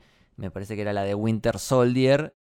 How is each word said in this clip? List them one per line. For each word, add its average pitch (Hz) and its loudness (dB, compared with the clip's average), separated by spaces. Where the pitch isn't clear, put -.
me 101 -10
parece 101 -10
que 104 -6
era 104 -4
la 101 -2
de 101 -2
Winter 110 0
Soldier, 131 2